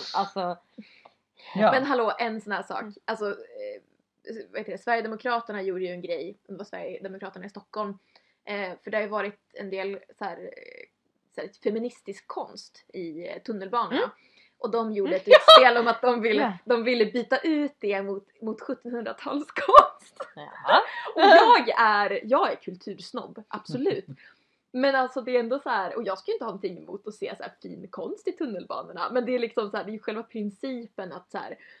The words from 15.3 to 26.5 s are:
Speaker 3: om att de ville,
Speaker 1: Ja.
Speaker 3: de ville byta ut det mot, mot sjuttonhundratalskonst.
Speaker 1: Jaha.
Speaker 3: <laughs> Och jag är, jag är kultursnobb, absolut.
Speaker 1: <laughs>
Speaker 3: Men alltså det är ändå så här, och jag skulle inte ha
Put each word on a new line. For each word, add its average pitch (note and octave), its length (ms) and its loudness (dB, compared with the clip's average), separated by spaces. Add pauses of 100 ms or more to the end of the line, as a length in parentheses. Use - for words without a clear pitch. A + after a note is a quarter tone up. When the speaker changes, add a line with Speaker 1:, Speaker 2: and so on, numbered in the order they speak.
Speaker 3:
om A#3 100 2
att A3+ 140 0
de A#3+ 200 2
ville, A3+ 200 2
Speaker 1:
Ja. A3+ 120 0 (120)
Speaker 3:
de A#3 180 0
ville A#3+ 220 2
byta A#3 320 -2
ut D4 420 0
det G3+ 220 -2
mot, G3 260 -8 (140)
mot A3 200 -8
sjuttonhundratalskonst. - 1700 2
Speaker 1:
Jaha. D3 440 2 (180)
Speaker 3:
<laughs> - 180 -8
Och D#4+ 60 0
jag G4+ 480 10 (100)
är, G#3 440 2
jag C4 280 2
är G3 40 -6
kultursnobb, F#3 920 -12
absolut. - 640 -6
Speaker 1:
<laughs> - 600 -20
Speaker 3:
Men C4+ 240 0
alltså B3+ 260 -2
det B3 140 0
är A#3+ 40 4
ändå A#3 200 -2
så C#4 100 -8
här, G3 260 -2
och A#3+ 80 -4
jag G3 160 -4
skulle A4 160 -6
inte C#4 100 -8
ha A3+ 60 -6